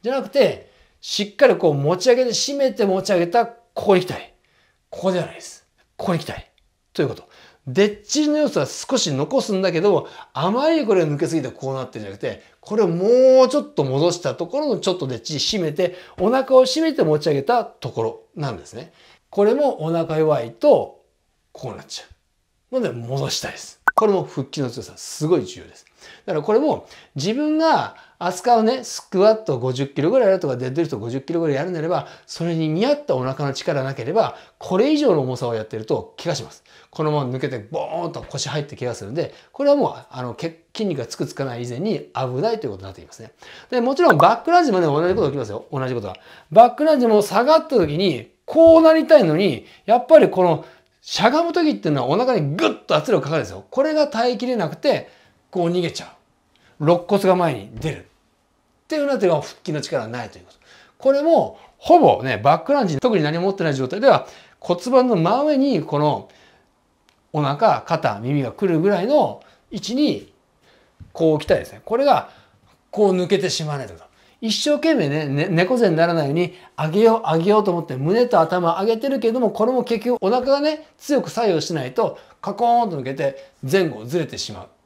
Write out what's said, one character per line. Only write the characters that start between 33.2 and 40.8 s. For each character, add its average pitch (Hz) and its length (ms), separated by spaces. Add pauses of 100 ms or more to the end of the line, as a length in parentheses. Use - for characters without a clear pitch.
腹 131 220
の 135 80
力 143 300
な 135 120
け 113 100
れ 151 80
ば、 190 240 (200)
こ - 200
れ 269 160
以 302 40
上 254 180
の 143 60
重 127 140
さ 123 120
を 117 80
や 110 80
っ - 20
て 113 120
る 110 80
と 120 360
怪 135 100
我 127 40
し 123 80
ま - 80
す。 - 120 (280)
こ 160 120
の 151 80
ま 147 140
ま 123 60
抜 131 100
け 151 80
て 123 100 (120)
ボ 156 340
ー - 20
ン - 60
と 117 100
腰 - 240
入 147 140
っ 147 40
て 110 100
怪 123 120
我 117 80
す - 80
る 101 80
ん 135 40
で、 - 180 (180)
こ 277 120
れ 285 80
は 285 40
も 240 140
う、 120 200
あ 127 120
の、 120 120
け-、 - 320 (100)
筋 214 120